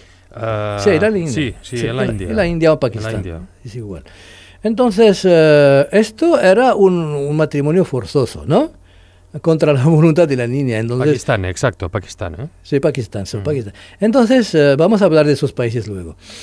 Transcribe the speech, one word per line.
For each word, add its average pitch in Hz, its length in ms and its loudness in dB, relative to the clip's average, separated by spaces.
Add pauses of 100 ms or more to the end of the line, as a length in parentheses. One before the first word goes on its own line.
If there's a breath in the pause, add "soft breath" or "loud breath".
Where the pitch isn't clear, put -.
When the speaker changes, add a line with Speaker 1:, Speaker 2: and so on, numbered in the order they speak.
(340 soft breath)
Speaker 1:
Ah, 107 480 -6
Speaker 2:
Sí, 202 80 2
era 185 180 2
la 214 100 -2
India. 160 140 -4
Speaker 1:
sí, 127 300 -4
sí, - 160 -10
Speaker 2:
Sí, 113 80 -4
Speaker 1:
en 117 100 -6
la 131 60 -4
Speaker 2:
en 123 60 -2
la, 117 60 -6
Speaker 1:
India. 95 160 -8
Speaker 2:
en 113 60 -4
la 196 120 0
India 160 220 0
o - 20 4
Speaker 1:
En 151 40 2
la 151 40 -8
Speaker 2:
Pakistán. 110 340 -6
Speaker 1:
India. 90 260 -10 (240)
Speaker 2:
Es 117 120 -18
igual. 101 260 -14 (580 loud breath)
Entonces, 220 640 2
eh, 147 680 6
esto 220 480 2
era 214 340 4
un, 190 240 4
un 147 380 -4
matrimonio 151 480 0
forzoso, 120 600 -4
¿no? 220 280 0 (680 soft breath)
Contra 160 320 2
la 131 120 0
<laughs> - 0 -
voluntad 160 420 4
de 143 80 -2
la 120 140 -2
niña. 127 300 -2
Entonces 120 280 -2
Speaker 1:
Pakistán, 120 380 -2
exacto, 90 440 -4
Pakistán, 92 480 -10
¿eh? 123 120 -12 (160)
Speaker 2:
Sí, 139 160 -2
Pakistán, 110 440 -6
sí, - 120 -12
Speaker 1:
Ujú. 101 80 -8
Speaker 2:
Pakistán. 127 300 -6 (260 loud breath)
Entonces, 233 560 2
eh, 143 200 4
vamos 190 240 2
a 208 40 2
hablar 156 220 4
de 147 80 2
esos 139 180 -4
países 117 340 -4
luego. 90 300 -12 (260 loud breath)